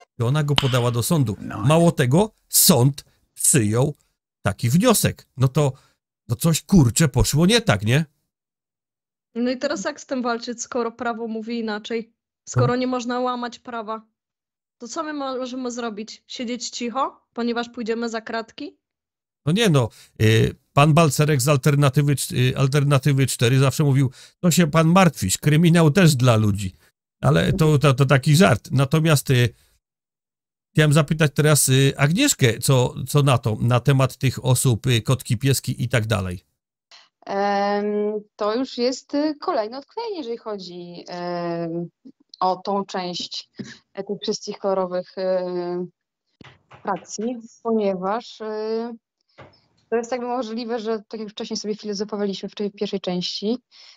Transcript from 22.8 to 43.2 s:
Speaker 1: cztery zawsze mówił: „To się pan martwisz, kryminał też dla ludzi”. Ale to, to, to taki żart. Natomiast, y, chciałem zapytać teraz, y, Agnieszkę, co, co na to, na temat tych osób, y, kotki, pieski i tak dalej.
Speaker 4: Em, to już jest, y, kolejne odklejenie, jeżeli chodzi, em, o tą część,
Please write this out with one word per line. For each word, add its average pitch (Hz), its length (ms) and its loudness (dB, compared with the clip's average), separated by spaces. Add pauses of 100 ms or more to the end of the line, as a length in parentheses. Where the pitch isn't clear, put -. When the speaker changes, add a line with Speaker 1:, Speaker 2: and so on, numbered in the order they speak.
Speaker 1:
cztery 127 320 2
zawsze 139 260 2
mówił: 135 260 2 (300)
„To 180 100 2
się 165 200 4
pan 160 160 4
martwisz, 170 520 2
kryminał 160 520 4
też 156 260 6
dla 120 200 4
ludzi”. 104 380 0 (460)
Ale 147 320 2
to, 156 260 4
to, 139 160 4
to 135 120 2
taki 143 300 4
żart. 185 340 4
Natomiast, 151 600 2
y, 123 180 4 (1300)
chciałem 151 180 4
zapytać 156 420 2
teraz, 147 340 4
y, 135 280 4
Agnieszkę, 147 640 2
co, 131 360 2 (140)
co 147 140 2
na 135 160 4
to, 107 220 -4
na 120 200 2
temat 135 360 2
tych - 280 -4
osób, 127 420 2
y, 120 160 2
kotki, 123 360 -2
pieski 131 440 -2
i 120 60 -2
tak 110 180 -2
dalej. 95 380 -4 (840)
Speaker 4:
Em, 202 580 -2 (520)
to 214 180 -2
już 254 240 -6
jest, 247 360 -4
y, 302 260 -2
kolejne 247 380 -4
odklejenie, 427 400 -10
jeżeli 233 180 -8
chodzi, 175 720 -14
em, 170 800 -6 (520)
o 185 160 0
tą 196 280 -4
część, - 640 -10 (440)